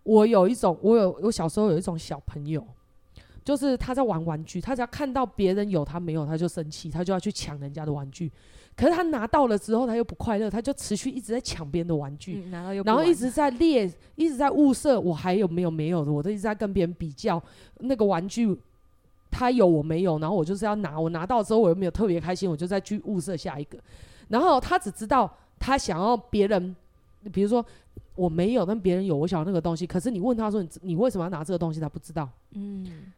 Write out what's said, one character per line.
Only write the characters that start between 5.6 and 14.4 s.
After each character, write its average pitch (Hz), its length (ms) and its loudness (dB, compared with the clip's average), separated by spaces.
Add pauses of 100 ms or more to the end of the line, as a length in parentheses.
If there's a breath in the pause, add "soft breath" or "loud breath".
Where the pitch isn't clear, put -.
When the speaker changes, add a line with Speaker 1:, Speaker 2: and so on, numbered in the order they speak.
Speaker 1:
有 160 160 0
他 156 140 -8
没 175 140 -6
有， 156 120 -2
他 156 100 -4
就 165 120 0
生 160 240 -6
气， - 180 -12
他 160 140 -4
就 185 100 0
要 185 60 0
去 214 120 -4
抢 147 280 -10
人 139 120 -10
家 151 140 -10
的 156 80 -2
玩 139 160 -6
具。 160 220 -8 (440 soft breath)
可 247 120 4
是 349 60 6
他 349 100 0
拿 277 240 0
到 294 180 4
了 220 120 2
之 214 180 0
后， 240 100 2
他 226 100 -2
又 233 80 0
不 - 120 -6
快 214 240 -2
乐， 220 100 -2
他 196 100 -4
就 254 140 -2
持 - 220 -4
续 262 160 -6
一 262 100 -8
直 214 120 -6
在 240 60 -2
抢 160 300 -8
别 165 120 -2
人 175 60 -4
的 170 80 0
玩 143 220 -6
具， 190 280 -10
Speaker 2:
嗯， 180 40 -12
拿 175 140 -10
到 190 100 -8
又 196 100 -4
不 202 40 2
玩。 220 80 6
Speaker 1:
然 311 100 4
后 349 60 6
一 - 20 6
直 247 160 0
在 285 220 2
列， 240 400 4 (240 soft breath)
一 320 120 2
直 294 80 0
在 277 140 2